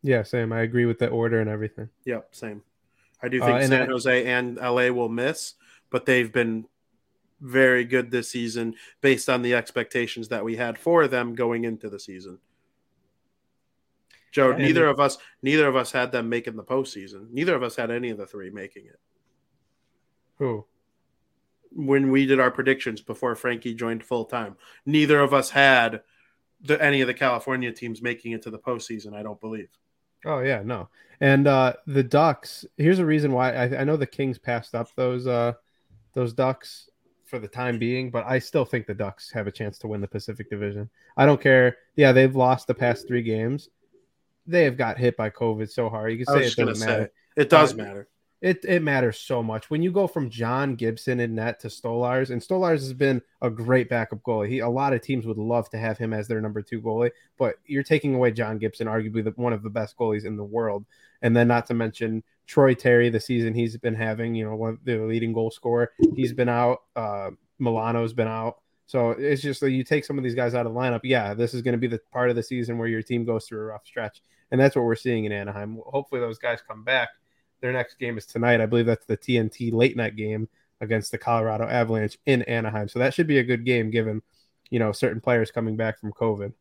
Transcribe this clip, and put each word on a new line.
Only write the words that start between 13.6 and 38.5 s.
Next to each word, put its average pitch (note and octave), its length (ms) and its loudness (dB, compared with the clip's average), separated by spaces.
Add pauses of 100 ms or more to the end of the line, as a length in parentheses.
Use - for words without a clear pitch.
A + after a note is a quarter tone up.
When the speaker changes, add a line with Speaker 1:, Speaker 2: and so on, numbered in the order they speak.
Speaker 2:
Joe, C3+ 200 6
Speaker 3:
Yeah. B2 60 0
Speaker 2:
neither D#3+ 280 4
Speaker 1:
And C#3+ 60 6
Speaker 2:
of C3 80 0
us, C#3 200 2 (240)
neither D3 240 4
of C3 80 2
us B2 160 0
had B2+ 200 0
them A#2 180 -2
making A#2 260 -4
the G#2+ 80 -12
postseason. G#2+ 680 -6
Neither D#3 220 0
of C3 80 0
us A#2+ 140 -6
had A#2 160 -4
any A#2+ 180 -4
of G#2+ 80 -8
the G2+ 80 -10
three F#2+ 240 -14
making G2+ 380 -16
it. - 120 -20 (1400)
Speaker 1:
Who? A#2 280 -4 (1080)
Speaker 2:
When C#3 380 2
we C3+ 160 4
did C3 140 4
our B2+ 100 6
predictions C3 520 -2
before A#2 340 -6
Frankie A#2 400 -6
joined A2+ 280 -6
full A2+ 220 -4
time, A2 300 -8 (320)
neither D3 320 6
of C#3 140 4
us C3+ 180 2
had B2 500 6 (600)
the, D3+ 200 0
any C#3+ 200 4
of B2+ 60 2
the B2+ 60 -2
California B2+ 580 -2
teams A2+ 300 -10
making A#2 300 -8
it A2 120 -8
to A#2+ 60 -12
the A2 80 -14
postseason, A2 560 -10
I G#2 80 -12
don't G#2+ 180 -12
believe. A2 300 -12 (560)
Speaker 1:
Oh, D3+ 140 -4
yeah, B2+ 240 -2
no. G#2+ 240 -8 (320)
And, C#3 280 6
uh, C3 260 4 (120)
the C#3 180 0
Ducks, D3 600 0 (120)
here's F3 220 4
a F3 60 2
reason D3+ 280 2
why. B2+ 200 0
I, B2+ 280 -2
I - 20 0
know D3+ 140 0
the C#3 100 -2
Kings C3 320 -4
passed A#2 340 -8
up A#2 220 -4
those, B2+ 320 -2
uh, A#2+ 260 0 (600)
those B2 200 -2
Ducks - 560 -4 (360)
for - 120 -12
the G#2+ 100 -10
time B2 300 -4
being, B2 340 -2
but A#2 140 -4
I B2+ 140 0
still C#3 260 0